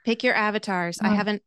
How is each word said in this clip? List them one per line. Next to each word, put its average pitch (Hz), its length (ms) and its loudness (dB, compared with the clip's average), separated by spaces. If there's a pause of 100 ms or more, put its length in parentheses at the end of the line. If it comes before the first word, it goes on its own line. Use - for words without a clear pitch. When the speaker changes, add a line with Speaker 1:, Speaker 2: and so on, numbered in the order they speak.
Speaker 1:
Pick 233 180 0
your 254 120 4
avatars. 202 680 -2
I 214 80 2
Speaker 2:
Oh. 214 60 4
Speaker 1:
haven't, 208 300 -2